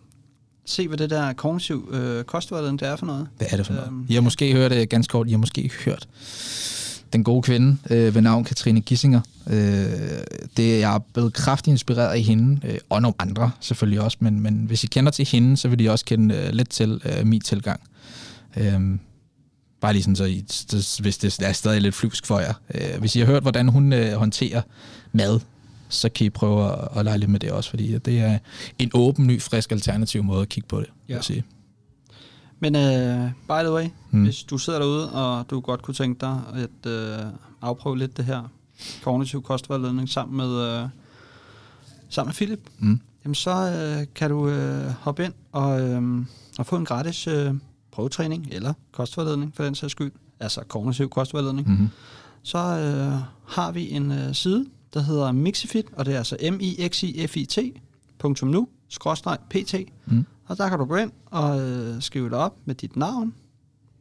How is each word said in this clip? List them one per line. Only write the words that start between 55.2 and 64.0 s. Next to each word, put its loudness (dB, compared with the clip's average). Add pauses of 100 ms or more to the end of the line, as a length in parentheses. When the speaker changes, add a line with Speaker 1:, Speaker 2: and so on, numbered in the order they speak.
Speaker 1:
Mixifit, -2 (100)
og -4
det -2
er -2
altså -6 (140)
M -2
I -4
X -4
I -6
F -8
I -4
T -4 (640)
punktum -2
nu 0 (220)
skråstreg -4 (120)
P -8 (120)
T. -6 (320)
Speaker 2:
Mm. 2 (220)
Speaker 1:
Og -8
der 0
kan -2
du -2
gå -4
ind 0 (140)
og, -2
øh, -6
skrive -6
dig -4
op -2 (100)
med -6
dit -14
navn, -4 (680)